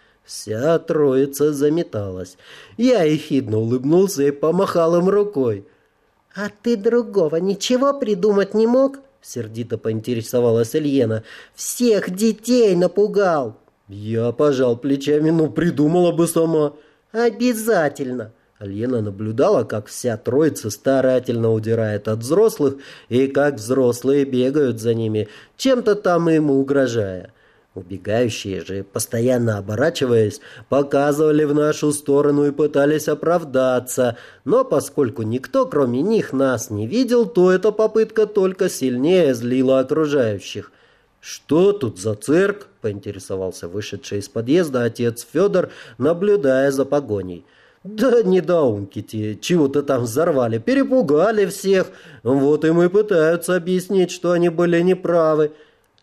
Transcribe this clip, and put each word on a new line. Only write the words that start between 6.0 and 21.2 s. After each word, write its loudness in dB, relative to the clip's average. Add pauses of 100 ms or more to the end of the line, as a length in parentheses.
"А -6 (140)
ты 0
другого 0
ничего 0
придумать 0
не 4
мог?" 2 (260)
сердито -8
поинтересовалась 0
Альена. 0 (320)
"Всех -2
детей 2
напугал!" 0 (320)
Я -4
пожал 2
плечами. 0
"Ну, 2
придумала 2
бы 2
сама". 0 (380)
"Обязательно!" -2 (260)
Альена -4
наблюдала, 0
как -8
вся -6
троица -2
старательно 0